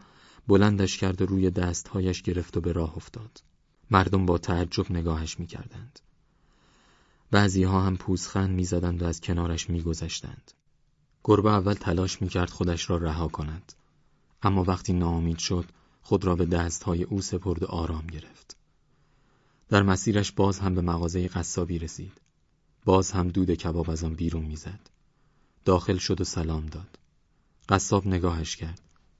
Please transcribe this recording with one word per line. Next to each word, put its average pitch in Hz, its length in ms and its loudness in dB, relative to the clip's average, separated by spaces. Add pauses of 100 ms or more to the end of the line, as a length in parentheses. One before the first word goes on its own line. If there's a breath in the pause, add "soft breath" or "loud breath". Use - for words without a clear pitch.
(480 loud breath)
بلندش 98 500 6
کرد 95 240 0
و 95 40 2
روی 95 240 2
دستهایش 90 720 -2
گرفت 87 360 -4
و 87 40 -2
به 85 100 -2
راه 82 240 -2
افتاد. - 480 -16 (480)
مردم 92 340 4
با 87 120 4
تعجب 87 540 -2
نگاهش 82 480 -2
می‌کردند. - 600 -14 (1300 soft breath)
بعضی‌ها 95 500 4
هم 92 160 0
پوزخند 95 520 -2
می‌زدند 87 520 0
و 87 40 -2
از 85 160 -2
کنارش 85 480 -2
می‌گذشتند. 82 840 -6 (720)
گربه 104 260 6
اول 101 240 4
تلاش 92 480 -2
می‌کرد 90 280 0
خودش 87 400 -2
را 92 80 2
رها 82 300 -2
کند، 78 460 -10 (680)
اما 98 220 4
وقتی 90 300 0
ناامید 85 440 0
شد، 87 280 -2 (360 soft breath)
خود 95 240 0
را 90 100 2
به 87 100 2
دستهای 85 580 -2
او 98 180 -4
سپرد 90 420 -4
و - 20 -4
آرام 80 420 -4
گرفت. - 500 -16 (1120)
در 101 140 6
مسیرش 98 480 2
باز 98 280 2
هم 98 160 0
به 90 60 0
مغازهٔ 87 460 0
قصابی 87 520 -4
رسید. 90 420 -12 (640)
باز 95 260 4
هم 90 160 0
دود 90 240 0
کباب 82 380 -2
از 82 140 -4
آن 80 100 -4
بیرون 80 320 -4
می‌زد. 78 440 -12 (760)
داخل 92 320 4
شد 90 240 -2
و - 20 0
سلام 80 420 -4
داد. 80 340 -14 (720)
قصاب 98 380 2
نگاهش 85 480 0
کرد. 85 260 -10 (380)